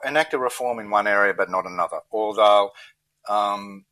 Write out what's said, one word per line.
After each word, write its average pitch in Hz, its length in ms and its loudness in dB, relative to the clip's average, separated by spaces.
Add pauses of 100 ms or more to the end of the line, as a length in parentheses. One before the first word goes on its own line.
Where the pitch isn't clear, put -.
enact 147 300 -2
a 143 60 0
reform 123 400 -4
in 107 100 -10
one 104 160 2
area 101 280 2
but 92 160 -4
not 92 180 -2
another, 87 320 -4 (100)
or 107 240 -4
they'll, 104 380 4 (580)
um, 101 640 -4